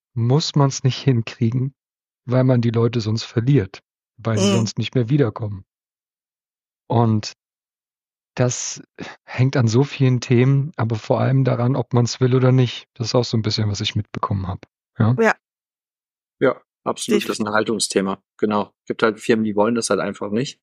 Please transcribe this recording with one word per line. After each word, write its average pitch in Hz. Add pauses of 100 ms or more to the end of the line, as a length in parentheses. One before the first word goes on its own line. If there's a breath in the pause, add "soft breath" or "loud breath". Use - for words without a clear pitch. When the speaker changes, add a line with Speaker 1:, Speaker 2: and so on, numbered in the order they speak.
(160)
Speaker 1:
muss 123
man's 139
nicht 131
hinkriegen, 123 (520)
weil 127
man 127
die 117
Leute 117
sonst 107
verliert, 117 (360)
weil 110
sie 139
Speaker 2:
Mhm. 202
Speaker 1:
sonst 113
nicht -
mehr 117
wiederkommen. 107 (1200)
Und 113 (1000)
das - (440 loud breath)
hängt 131
an 117
so 117
vielen 127
Themen, 135
aber 113
vor 113
allem 131
daran, 123
ob 131
man's 120
will 127
oder 127
nicht. 127
Das 113
ist -
auch 120
so -
ein 110
bisschen, 107
was 101
ich -
mitbekommen 98
hab. 92 (300)
Ja? 117
Speaker 2:
Ja. 220 (1080)
Speaker 3:
Ja, 127 (220)
absolut. 202
Speaker 2:
Definitiv. -
Speaker 3:
Das 104
ist 107
ein 104
Haltungsthema. 101 (160)
Genau. 107 (140)
Gibt -
halt 107
Firmen, 110
die 104
wollen 107
das 113
halt 95
einfach 98
nicht. 120